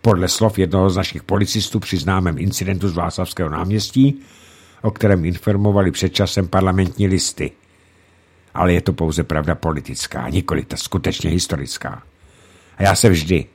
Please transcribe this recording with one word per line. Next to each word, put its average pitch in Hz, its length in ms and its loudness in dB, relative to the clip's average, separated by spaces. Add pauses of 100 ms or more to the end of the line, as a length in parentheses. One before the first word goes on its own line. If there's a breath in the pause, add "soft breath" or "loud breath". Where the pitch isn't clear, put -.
podle 92 280 4
slov 107 300 0
jednoho 95 320 2
z 90 60 -2
našich 92 260 -4
policistů 101 580 -2
při - 160 -6
známém 87 420 0
incidentu 95 500 -2
z 85 60 -4
Václavského 85 540 -4
náměstí, 107 720 0 (640 loud breath)
o 110 80 2
kterém 98 340 2
informovali 98 680 2
před 87 240 -2
časem 98 340 0
Parlamentní 95 580 0
listy. 90 440 -2 (1040 soft breath)
Ale 90 180 4
je 87 80 4
to 90 120 0
pouze 78 320 -2
pravda 78 300 -2
politická, 67 760 -6
nikoli 78 360 -2
ta - 120 -12
skutečně - 540 -4
historická. - 720 -6 (760 soft breath)
A - 60 -2
já 98 120 6
se 113 140 4
vždy 85 360 2 (100)